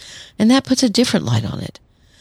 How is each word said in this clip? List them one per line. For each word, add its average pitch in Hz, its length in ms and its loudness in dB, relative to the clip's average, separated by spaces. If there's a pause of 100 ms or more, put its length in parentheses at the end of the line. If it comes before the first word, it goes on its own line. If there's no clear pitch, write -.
(380)
and 220 120 4
that 262 140 4
puts - 180 0
a 254 60 2
different - 380 0
light 117 180 0
on - 160 -8
it. - 200 -12 (400)